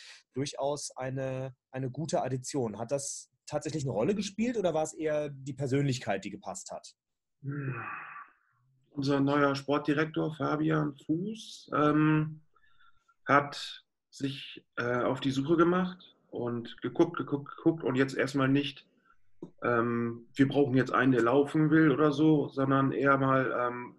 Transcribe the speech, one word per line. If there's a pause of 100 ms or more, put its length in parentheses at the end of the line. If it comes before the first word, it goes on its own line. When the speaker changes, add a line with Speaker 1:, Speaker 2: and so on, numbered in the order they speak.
(320)
Speaker 1:
durchaus
eine, (160)
eine
gute
Addition.
Hat
das (160)
tatsächlich
eine
Rolle
gespielt
oder
war
es
eher
die
Persönlichkeit,
die
gepasst
hat? (500)
Speaker 2:
Hm. (1160)
Unser
neuer
Sportdirektor
Fabian
Fuß,
ähm, (840)
hat (260)
sich, (120)
äh,
auf
die
Suche
gemacht (140)
und
geguckt,
geguckt,
geguckt
und
jetzt
erstmal
nicht, (760)
ähm,
wir
brauchen
jetzt
einen,
der
laufen
will
oder
so,
sondern
eher
mal,
ähm,